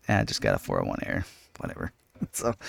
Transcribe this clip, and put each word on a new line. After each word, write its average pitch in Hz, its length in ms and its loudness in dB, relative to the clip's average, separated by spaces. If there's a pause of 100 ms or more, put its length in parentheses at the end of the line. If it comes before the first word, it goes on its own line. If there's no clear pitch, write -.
"Eh, 104 140 6
I - 20 6
just - 180 -4
got 50 140 4
a 50 40 2
four 50 240 0
oh 50 40 -2
one 50 180 -2
error," - 200 -2 (340)
whatever. - 380 -6
<laughs> - 40 -20 (320)
So 117 200 0 (160)